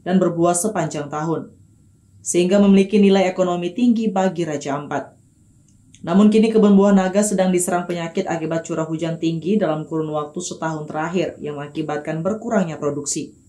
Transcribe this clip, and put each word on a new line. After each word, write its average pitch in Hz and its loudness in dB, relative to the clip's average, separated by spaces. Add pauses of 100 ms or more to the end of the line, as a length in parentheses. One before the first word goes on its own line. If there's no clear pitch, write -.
dan 185 -2
berbuah 170 2
sepanjang 151 -4
tahun, 151 -6 (720)
sehingga 180 2
memiliki 196 6
nilai 196 6
ekonomi 175 -2
tinggi 226 2
bagi 185 -2
Raja 143 -6
Ampat. 143 -8 (880)
Namun 202 4
kini 220 4
Kebun 208 4
Buah 196 6
Naga 185 2
sedang 190 0
diserang 175 0
penyakit 175 -6
akibat 160 -6
curah 160 -6
hujan 165 -6
tinggi 165 -2
dalam 156 -2
kurun 156 -6
waktu 147 -8
setahun 160 -8
terakhir 165 -4
yang 147 -10
mengakibatkan 156 -8
berkurangnya 202 -4
produksi. 143 -6 (120)